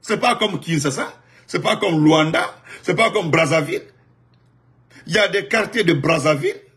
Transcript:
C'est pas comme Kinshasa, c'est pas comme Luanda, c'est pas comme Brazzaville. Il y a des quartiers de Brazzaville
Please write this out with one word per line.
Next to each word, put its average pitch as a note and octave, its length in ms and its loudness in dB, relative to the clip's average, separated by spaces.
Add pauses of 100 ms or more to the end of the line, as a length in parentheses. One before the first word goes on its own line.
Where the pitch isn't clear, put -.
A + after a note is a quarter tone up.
C'est G#3 180 -2
pas A#3+ 160 2
comme G3 240 -2
Kinshasa, D#3 580 -4 (280)
c'est - 160 -4
pas G#3+ 140 0
comme F3 280 2
Luanda, D#3 500 2 (280)
c'est F3+ 120 -2
pas A3 160 2
comme F#3 200 -2
Brazzaville. D#3+ 540 0 (1200)
Il D#3+ 80 -8
y G#3 40 4
a G#3 100 4
des G3 180 -2
quartiers A3 380 0
de E3+ 100 4
Brazzaville D3+ 680 0 (160)